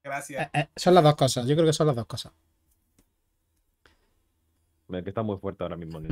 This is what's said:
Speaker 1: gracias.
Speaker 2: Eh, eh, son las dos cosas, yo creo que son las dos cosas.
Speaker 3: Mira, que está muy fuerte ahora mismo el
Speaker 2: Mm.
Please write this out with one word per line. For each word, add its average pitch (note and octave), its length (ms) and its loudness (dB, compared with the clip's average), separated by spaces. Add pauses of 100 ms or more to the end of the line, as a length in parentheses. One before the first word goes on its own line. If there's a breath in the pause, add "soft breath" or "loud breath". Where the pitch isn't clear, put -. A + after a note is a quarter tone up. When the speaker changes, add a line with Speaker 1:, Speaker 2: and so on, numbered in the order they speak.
Speaker 1:
gracias. C#3 500 -8
Speaker 2:
Eh, D3+ 60 -2
eh, D3+ 160 -4
son F3+ 200 4
las E3+ 80 8
dos D3 120 6
cosas, B2+ 320 0
yo D3 80 2
creo E3 120 2
que D#3+ 60 4
son D3+ 140 0
las C3+ 80 0
dos A#2 120 -6
cosas. - 260 -14 (2500)
Speaker 3:
Mira, F2+ 140 -6
que F#2+ 60 -10
está A2+ 120 -4
muy G#2 160 -2
fuerte F#2+ 260 -8
ahora E2+ 120 -6
mismo D#2+ 240 -10
el D#2+ 60 -12
Speaker 2:
Mm. - 60 -12